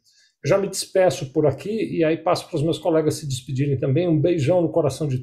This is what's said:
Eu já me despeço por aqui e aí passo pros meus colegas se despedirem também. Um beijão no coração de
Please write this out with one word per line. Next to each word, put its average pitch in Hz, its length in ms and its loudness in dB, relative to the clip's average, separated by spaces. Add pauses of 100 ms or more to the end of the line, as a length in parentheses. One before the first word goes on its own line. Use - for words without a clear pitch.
(420)
Eu 135 80 -4
já 190 80 6
me 190 120 -2
despeço - 640 0
por 151 120 2
aqui 190 520 -2
e 160 80 2
aí 160 100 2
passo 165 320 -2
pros 151 160 -4
meus 160 160 -2
colegas 160 360 0
se 151 120 -10
despedirem 135 500 -2
também. 151 300 0
Um 156 140 2
beijão 170 400 2
no 156 80 0
coração 151 400 0
de 127 140 0